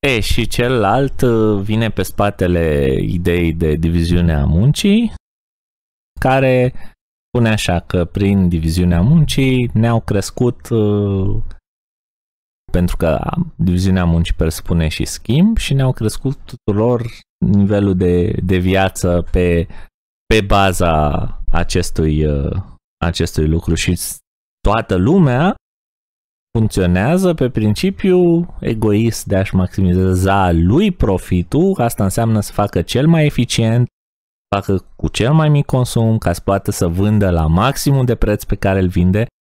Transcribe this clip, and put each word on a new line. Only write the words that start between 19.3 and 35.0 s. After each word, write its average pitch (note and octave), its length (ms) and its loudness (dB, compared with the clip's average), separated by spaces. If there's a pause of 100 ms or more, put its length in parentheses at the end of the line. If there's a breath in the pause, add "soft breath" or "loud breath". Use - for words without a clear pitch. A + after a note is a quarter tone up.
pe, F2 360 0 (600 loud breath)
pe A2 200 2
baza F#2+ 460 2 (580)
acestui, D#2+ 760 0
uh, C#2 300 -2 (480)
acestui E2 440 -2
lucru. E2 260 -2
Și F2+ 200 -2
s-, - 240 -10 (420)
toată G#2+ 360 -2
lumea D3 580 2 (1040)
funcționează A2 760 0
pe B2+ 160 -2
principiu E3+ 960 0 (140)
egoist A2 640 0
de G2 100 0
a-și F#2+ 180 -2
maximiza F#2 1000 2
lui G2+ 400 2
profitul. G#2+ 880 0
Asta A#2+ 240 -2
înseamnă A2+ 360 0
să - 120 -8
facă G2+ 300 -2
cel B2 240 -2
mai E3 180 4
eficient, A#2+ 600 0
să - 760 -10
facă F#2+ 240 -2 (120)
cu - 120 -4